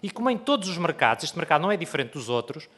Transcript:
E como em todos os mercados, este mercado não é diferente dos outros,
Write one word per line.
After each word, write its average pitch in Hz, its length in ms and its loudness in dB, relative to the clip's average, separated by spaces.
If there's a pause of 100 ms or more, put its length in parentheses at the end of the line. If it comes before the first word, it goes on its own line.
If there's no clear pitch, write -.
E 202 80 -6
como 233 200 -2
em 240 80 2
todos 220 320 0
os 170 80 -6
mercados, 151 460 2
este 156 140 -8
mercado 156 240 4
não 190 100 2
é 202 60 2
diferente 147 360 -4
dos 120 160 -8
outros, 120 480 -4